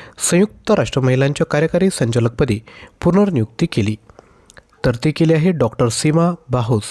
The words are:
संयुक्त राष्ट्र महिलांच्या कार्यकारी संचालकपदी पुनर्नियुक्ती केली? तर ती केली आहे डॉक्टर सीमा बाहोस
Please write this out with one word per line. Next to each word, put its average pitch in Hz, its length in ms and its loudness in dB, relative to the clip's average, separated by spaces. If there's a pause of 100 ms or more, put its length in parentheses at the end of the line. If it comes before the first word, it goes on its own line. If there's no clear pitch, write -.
(300)
संयुक्त 196 400 0
राष्ट्र 143 300 0
महिलांच्या 135 460 0
कार्यकारी 160 440 0
संचालकपदी 117 680 0 (440)
पुनर्नियुक्ती 175 600 0
केली? 107 300 -2 (880)
तर 123 100 0
ती 151 180 -2
केली 165 220 2
आहे 160 160 2
डॉक्टर 127 380 0
सीमा 165 460 0 (160)
बाहोस 120 400 0